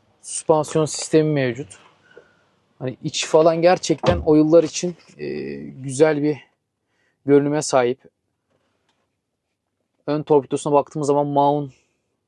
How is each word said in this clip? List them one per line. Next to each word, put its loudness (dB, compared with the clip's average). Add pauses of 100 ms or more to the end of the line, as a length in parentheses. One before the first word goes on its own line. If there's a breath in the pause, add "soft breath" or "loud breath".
(220)
süspansiyon -2
sistemi 0
mevcut. -4 (1000 soft breath)
Hani -10
içi -8
falan 2
gerçekten 2
o 2
yıllar 6
için, -6 (220)
e, -10
güzel -2
bir -2 (880)
görünüme 2
sahip. 0 (2000)
Ön -4
torpidosuna 0
baktığımız -2
zaman 0
Maun, 0 (540)